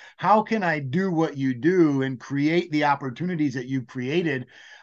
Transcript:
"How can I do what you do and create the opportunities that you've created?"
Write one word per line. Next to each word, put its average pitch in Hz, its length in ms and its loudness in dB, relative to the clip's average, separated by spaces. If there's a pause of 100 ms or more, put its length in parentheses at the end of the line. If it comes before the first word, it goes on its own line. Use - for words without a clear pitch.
(160)
"How 208 260 4
can 214 220 -2
I 156 160 0
do 170 320 0
what 156 240 0
you 135 180 0
do 147 480 4
and 135 160 -4
create 151 540 0
the 151 100 0
opportunities 143 720 -2
that 127 140 -6
you've 131 180 -4
created?" 131 600 -2 (360)